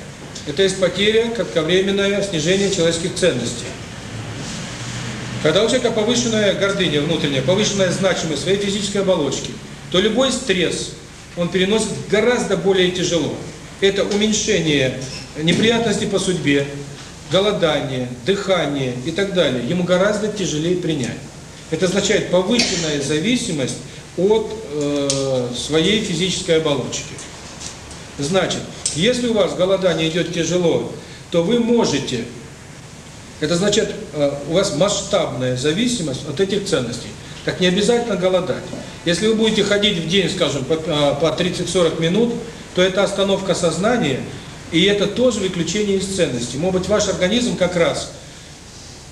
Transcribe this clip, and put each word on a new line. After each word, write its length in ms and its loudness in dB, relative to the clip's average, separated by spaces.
Это 140 0
есть 160 2
потеря, 520 2
кратковременное 920 2
снижение 480 2
человеческих 440 0
ценностей. 520 0
Когда 220 4
у 40 2
человека 240 2
повышенная 640 2
гордыня 480 2
внутренняя, 400 0
повышенная 480 2
значимость 520 0
своей 160 2
физической 400 -2
оболочки, 520 0
то 80 4
любой 320 2
стресс 580 -2
он 120 0
переносит 400 2
гораздо 460 2
более 340 4
тяжело. 440 0
Это 240 2
уменьшение 920 2
неприятностей 640 2
по 120 0
судьбе, 480 2
голодание, 800 2
дыхание 720 0
и 60 -4
так 240 -2
далее. 340 2
Ему 160 0
гораздо 440 2
тяжелее 480 0
принять. 420 -2
Это 160 0
означает 440 2
повышенная 720 2
зависимость 760 0
от, 340 2
э, 840 0
своей 460 0
физической 560 0
оболочки. 560 -2
Значит, 420 0
если 340 2
у 60 2
вас 200 4
голодание 540 2
идет 240 0
тяжело, 580 2
то 120 4
вы 180 4
можете, 640 2
это 160 0
значит, 340 2
э, 180 2
у 60 -2
вас 220 2
масштабная 800 0
зависимость 720 0
от 140 -6
этих 240 2
ценностей. 460 -2
Так 160 -2
не 60 6
обязательно 500 4
голодать. 460 2
Если 220 2
вы 80 4
будете 300 4
ходить 340 2
в 100 -4
день, 220 2
скажем, 340 0
по, 100 0
э, 460 2
по 120 4
тридцать-сорок 680 0
минут, 320 2
то 80 4
это 200 4
остановка 520 2
сознания, 640 2
и 120 6
это 220 4
тоже 340 2
выключение 580 0
из 180 -2
ценностей. 420 -2
Может 220 0
быть, 80 -4
ваш 200 2
организм 480 2
как 200 0
раз 360 0